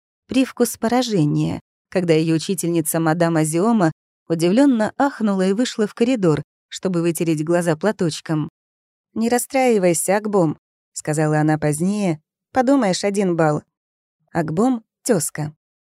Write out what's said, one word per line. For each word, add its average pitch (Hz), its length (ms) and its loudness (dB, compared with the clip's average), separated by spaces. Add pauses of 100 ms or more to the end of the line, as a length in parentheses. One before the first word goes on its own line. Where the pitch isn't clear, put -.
(280)
привкус - 500 -2
поражения, 180 840 -2 (280)
когда 180 240 0
её 160 220 2
учительница 170 640 -2
мадам 165 380 0
Азиома 170 540 2 (360)
удивлённо 214 720 2
ахнула 208 480 0
и 196 60 2
вышла 220 340 -2
в - 80 -14
коридор, 185 480 2 (240)
чтобы 180 340 -4
вытереть 165 420 0
глаза 170 320 0
платочком. 165 720 -4 (680)
«Не 226 140 -2
расстраивайся, 220 880 2
Акбом», 202 420 0 (340)
сказала 151 460 0
она 156 180 2
позднее, 165 640 -2 (300)
«подумаешь, 254 520 2
один 196 320 0
балл». 156 280 0 (680)
Акбом — 196 520 -2 (200)
тёзка. 151 520 -2 (320)